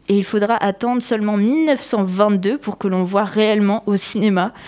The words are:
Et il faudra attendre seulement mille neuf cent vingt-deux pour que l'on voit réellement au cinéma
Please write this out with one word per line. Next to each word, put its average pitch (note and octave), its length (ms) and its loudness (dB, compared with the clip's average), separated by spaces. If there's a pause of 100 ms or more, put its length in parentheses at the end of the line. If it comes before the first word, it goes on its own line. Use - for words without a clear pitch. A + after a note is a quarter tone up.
Et G3+ 80 2
il G3 80 2
faudra G#3+ 320 0
attendre A#3 460 -2
seulement G#3 340 -2
mille C4+ 300 2
neuf C#4+ 140 0
cent - 220 -2
vingt-deux G3 560 0
pour - 200 -8
que G3+ 100 -4
l'on F#3 160 0
voit G3 200 0
réellement G#3+ 640 0
au G3+ 100 0
cinéma G3 560 0 (160)